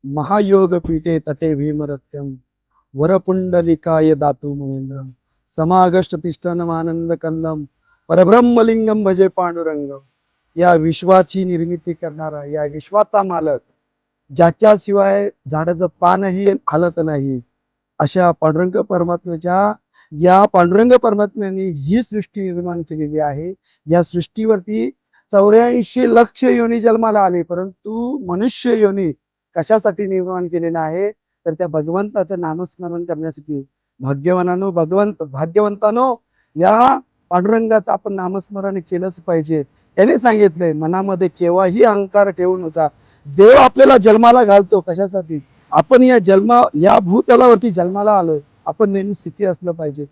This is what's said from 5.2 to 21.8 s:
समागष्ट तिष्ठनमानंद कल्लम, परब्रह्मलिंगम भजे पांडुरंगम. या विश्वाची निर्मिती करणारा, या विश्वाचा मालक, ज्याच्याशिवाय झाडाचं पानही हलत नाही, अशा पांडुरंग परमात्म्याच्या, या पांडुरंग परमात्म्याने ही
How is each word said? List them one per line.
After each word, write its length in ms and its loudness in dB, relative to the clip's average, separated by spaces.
समागष्ट 580 2
तिष्ठनमानंद 960 -6
कल्लम, 520 -6
परब्रह्मलिंगम 960 2
भजे 240 2
पांडुरंगम. 680 -6
या 180 4
विश्वाची 680 2
निर्मिती 480 -6
करणारा, 520 -10
या 200 -6
विश्वाचा 580 -2
मालक, 360 -4
ज्याच्याशिवाय 920 2
झाडाचं 360 -4
पानही 480 0
हलत 320 -2
नाही, 360 -4
अशा 320 0
पांडुरंग 500 -2
परमात्म्याच्या, 920 -4
या 320 4
पांडुरंग 480 2
परमात्म्याने 800 0
ही 320 -2